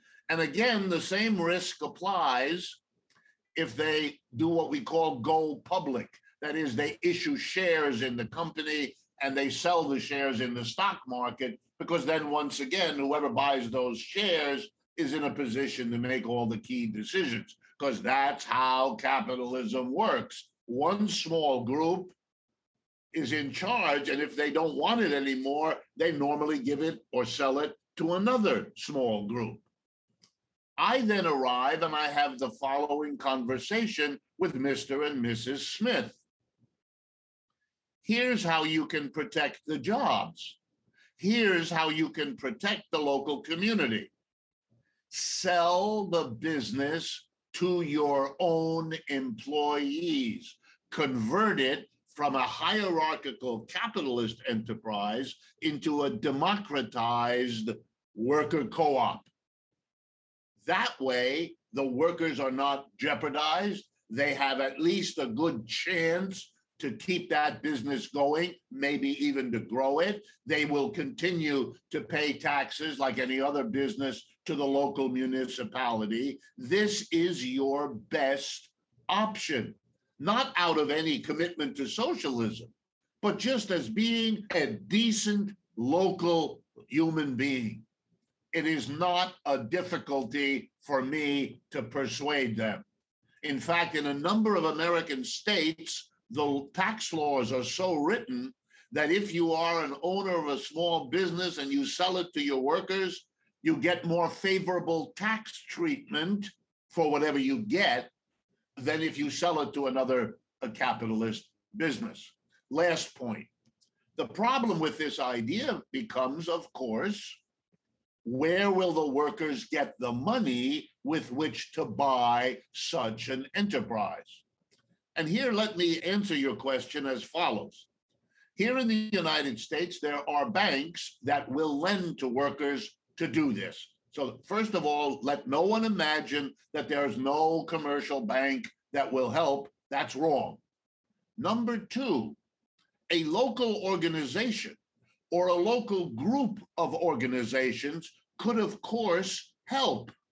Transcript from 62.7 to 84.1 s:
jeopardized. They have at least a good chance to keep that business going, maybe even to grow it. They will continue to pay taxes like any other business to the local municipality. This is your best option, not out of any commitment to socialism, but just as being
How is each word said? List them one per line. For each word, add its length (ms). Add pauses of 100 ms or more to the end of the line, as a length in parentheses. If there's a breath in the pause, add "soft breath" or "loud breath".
jeopardized. 840 (260)
They 240
have 260
at 200
least 380
a 80
good 400
chance 880 (260)
to 140
keep 380
that 320
business 460
going, 460 (160)
maybe 400 (140)
even 280
to 80
grow 400
it. 220 (220 loud breath)
They 200
will 260
continue 840 (160)
to 120
pay 340
taxes 640
like 200
any 220
other 240
business 580 (220 soft breath)
to 100
the 120
local 420
municipality. 1300 (200 soft breath)
This 540
is 340
your 480
best 760 (400)
option, 640 (440)
not 380
out 220
of 120
any 300
commitment 560
to 100
socialism, 880 (480)
but 160
just 320
as 180
being 640